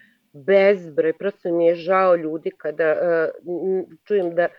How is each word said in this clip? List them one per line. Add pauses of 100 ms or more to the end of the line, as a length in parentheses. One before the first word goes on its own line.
(360)
bezbroj,
prosto
mi
je
žao
ljudi
kada,
e, (120)
m, (180)
čujem
da (120)